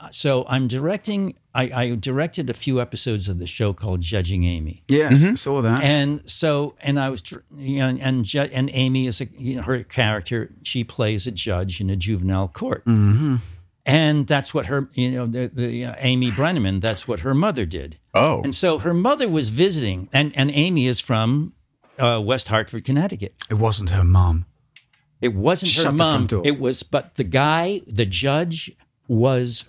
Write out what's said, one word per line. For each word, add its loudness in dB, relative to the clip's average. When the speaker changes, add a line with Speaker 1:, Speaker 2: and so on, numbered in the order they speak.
Speaker 1:
so 0
I'm 0
directing, -4
I, 0
I -2
directed -4
a -6
few -2
episodes -4
of -2
the -8
show -2
called -4
Judging 0
Amy. -2
Speaker 2:
Yes, 6
Speaker 3:
Mm-hmm. 4
Speaker 2:
saw -2
that. 2
Speaker 1:
And 2
so, 0
and 0
I -2
was, -8
dr-, -16
you -4
know, 0
and 0
Ju-, -2
and 0
Amy 2
is -4
a, -6
you -6
know, -6
her -2
character, -2
she -4
plays -2
a -4
judge -4
in -2
a -2
juvenile -2
court. -8
Speaker 2:
Mm-hmm. 4
Speaker 1:
And 2
that's 0
what -2
her, -2
you 0
know, -4
the, -4
the, -4
uh, -10
Amy 2
Brenneman, 0
that's -2
what -4
her 0
mother 2
did. -8
Speaker 3:
Oh. 2
Speaker 1:
And -2
so 2
her 0
mother 2
was 0
visiting, 0
and, 2
and 2
Amy 2
is 2
from, 0
uh, 2
West -2
Hartford, -2
Connecticut. -2
Speaker 2:
It -2
wasn't 0
her 4
mom. 4
Speaker 1:
It 0
wasn't 2
Speaker 2:
Shut 2
Speaker 1:
her 2
Speaker 2:
the 2
Speaker 1:
mom. 4
Speaker 2:
front 0
door. 0
Speaker 1:
It 2
was, -2
but -4
the -2
guy, 0
the -2
judge, -2
was 2